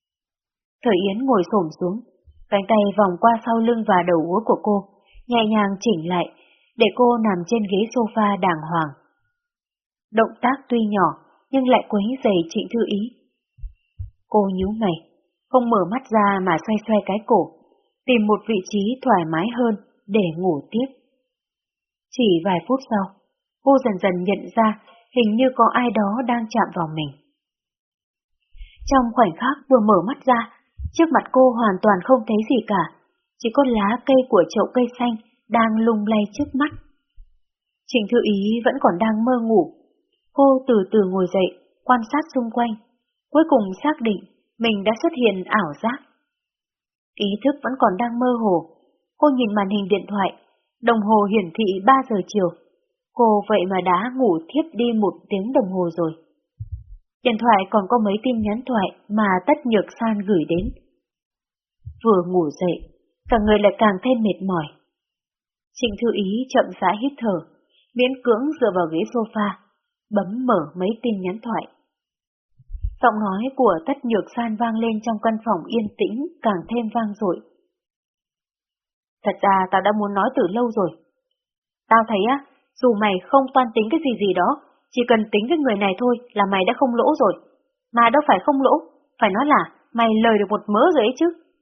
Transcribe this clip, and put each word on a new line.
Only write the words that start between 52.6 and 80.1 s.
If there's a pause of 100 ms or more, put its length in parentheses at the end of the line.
Cô
vậy (100)
mà
đã
ngủ (120)
thiếp
đi (140)
một (160)
tiếng
đồng
hồ
rồi. (1120)
Điện
thoại (100)
còn
có
mấy
tin
nhắn
thoại (220)
mà (200)
Tất
Nhược (140)
San
gửi
đến. (1400)
Vừa
ngủ
dậy, (540)
cả
người
lại
càng
thêm
mệt
mỏi. (1080)
Trịnh
Thư
Ý
chậm (160)
rãi
hít
thở, (580)
miễn (120)
cưỡng (160)
dựa
vào
ghế (140)
sofa, (640)
bấm
mở (180)
mấy (120)
tin
nhắn
thoại. (1400)
Giọng
nói (140)
của (120)
Tất
Nhược (100)
San
vang
lên
trong
căn (100)
phòng
yên (100)
tĩnh (260)
càng
thêm
vang
dội. (1900)
"Thật
ra (160)
tao
đã
muốn